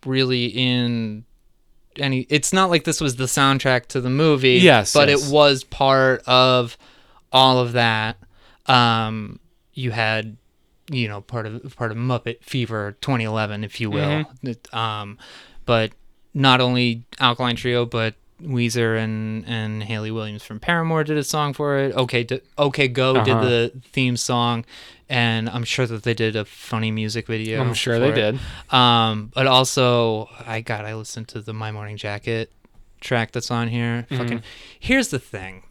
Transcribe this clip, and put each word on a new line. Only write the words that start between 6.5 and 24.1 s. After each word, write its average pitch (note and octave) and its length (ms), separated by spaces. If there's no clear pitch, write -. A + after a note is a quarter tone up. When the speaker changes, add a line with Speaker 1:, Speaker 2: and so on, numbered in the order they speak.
Speaker 1:
all C3 280
of A#2+ 140
that. A2+ 440
Um, A2+ 720
you B2+ 180
had, A2 460
you B2 160
know, G#2 140
part A2 240
of, A#2 300
part A#2 160
of A2 60
Muppet A#2+ 460
Fever A2 580
twenty B2+ 220
eleven, G#2+ 400
if G#2+ 180
you G#2+ 80
will. D3 360
Speaker 2:
Mm-hmm. - 220
Speaker 1:
It, - 260
um, G#2+ 440
but A2+ 260
not C3 280
only B2 420
Alkaline B2 360
Trio, A#2+ 300
but A2+ 280
Weezer A#2+ 560
and, A2 500
and G#2+ 360
Haley G#2+ 280
Williams G#2+ 320
from A2 180
Paramore E3 420
did D3+ 140
a C#3+ 80
song D3 280
for C#3+ 260
it. C3+ 160
Okay, B2 280
D-, B2+ 160
O C#3+ 140
K C#3 160
Go C3 360
did C3 100
Speaker 2:
Uh-huh. A2+ 120
Speaker 1:
the A#2 260
theme B2+ 240